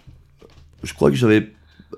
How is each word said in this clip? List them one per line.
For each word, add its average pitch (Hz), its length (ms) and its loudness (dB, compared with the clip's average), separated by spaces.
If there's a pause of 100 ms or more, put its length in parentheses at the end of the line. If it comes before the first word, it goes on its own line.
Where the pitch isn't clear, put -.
(840)
Je - 120 -14
crois 143 160 2
que 139 60 -2
j'avais, 110 360 0 (460)